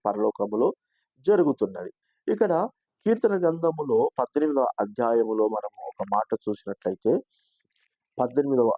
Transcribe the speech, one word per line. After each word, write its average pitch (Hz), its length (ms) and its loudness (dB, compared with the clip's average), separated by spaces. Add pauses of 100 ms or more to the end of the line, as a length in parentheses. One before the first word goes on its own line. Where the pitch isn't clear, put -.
పరలోకములో 107 680 0 (480)
జరుగుతున్నది. 101 720 0 (360)
ఇక్కడ 202 400 0 (380)
కీర్తన 220 340 2
గ్రంథములో 160 680 0 (100)
పద్దెనిమిదవ 139 460 0 (140)
అధ్యాయములో 110 680 0
మనము 107 380 -8
ఒక - 260 -10
మాట 110 260 -2 (100)
చూసినట్లయితే, 101 720 -2 (1000)
పద్దెనిమిదవ 127 580 2